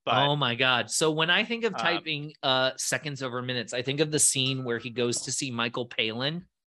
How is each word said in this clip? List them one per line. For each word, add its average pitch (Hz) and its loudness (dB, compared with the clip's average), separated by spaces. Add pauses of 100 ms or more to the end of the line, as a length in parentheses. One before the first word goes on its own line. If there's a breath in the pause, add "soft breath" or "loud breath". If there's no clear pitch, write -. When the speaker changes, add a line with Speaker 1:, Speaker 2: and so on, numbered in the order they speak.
Speaker 1:
but 117 2
Speaker 2:
Oh 143 4
my 127 0
God. 123 2
So 160 2
when 160 2
I 190 4
think 233 -6
of 220 0
Speaker 1:
Um, 123 -6
Speaker 2:
typing, 151 -2 (100)
uh, 131 2
seconds 135 -4
over 123 -4
minutes, 123 -4
I 123 -2
think 139 0
of 156 2
the 151 2
scene 131 2
where 117 0
he 120 -8
goes 120 0
to - -6
see 131 -4
Michael 120 -2
Palin, 127 -2 (240)